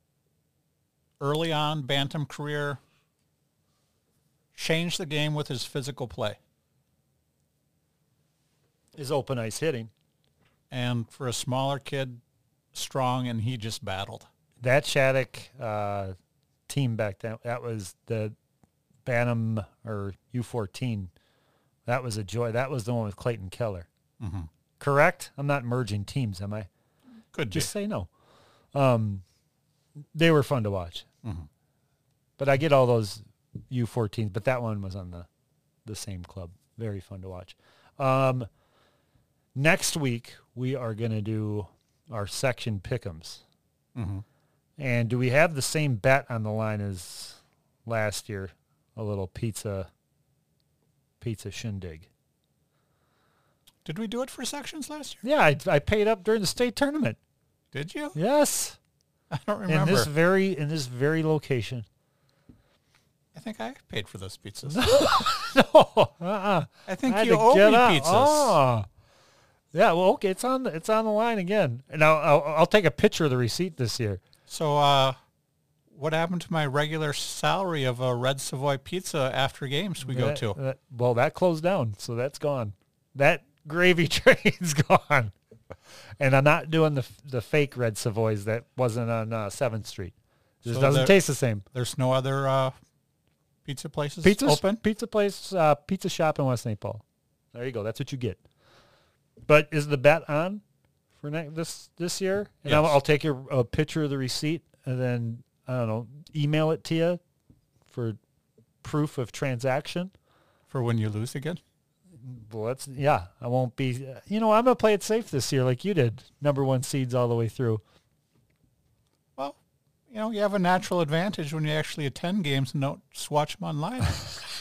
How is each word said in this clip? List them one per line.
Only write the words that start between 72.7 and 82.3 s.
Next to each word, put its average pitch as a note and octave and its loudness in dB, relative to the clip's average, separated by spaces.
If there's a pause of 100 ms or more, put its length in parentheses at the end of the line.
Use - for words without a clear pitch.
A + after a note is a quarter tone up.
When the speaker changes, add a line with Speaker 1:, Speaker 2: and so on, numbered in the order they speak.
Speaker 2:
a D3+ 6
picture - 2
of C#3+ 4
the B2+ 0
receipt D#3 -2
this A#2+ -2
year. G#2 -4 (240)
Speaker 1:
So, D3 -2
uh, C#3 6 (800)
what D#3 -4
happened E3+ -2
to - -8
my D#3 0
regular D3 -2
salary D#3+ -2
of B2 -2
a B2+ 0
Red C3 -2
Savoy C#3 -2
pizza D3+ -4
after C3+ -2
games D3+ -4
we B2+ -6
go B2 0
Speaker 2:
That, D3 -2
Speaker 1:
to? G#2+ -4
Speaker 2:
that, C3 -6 (160)
well, B2 2
that C3 2
closed E3+ 0
down, D#3 0
so - -10
that's B2+ -6